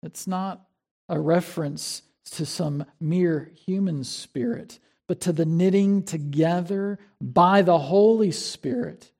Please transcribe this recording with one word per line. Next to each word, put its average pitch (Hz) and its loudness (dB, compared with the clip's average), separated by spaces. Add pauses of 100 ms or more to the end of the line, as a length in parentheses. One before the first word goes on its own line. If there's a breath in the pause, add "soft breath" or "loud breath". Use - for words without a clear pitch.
It's - -14
not 185 -6 (440)
a 165 -2
reference 156 -2 (300)
to 151 -6
some 147 -4 (140)
mere 165 0 (140)
human 185 -2
spirit, - -8 (280)
but 170 -4
to 180 0
the 160 0
knitting 190 2
together 170 -2 (240 soft breath)
by 175 4
the 175 6
Holy 202 4
Spirit - -8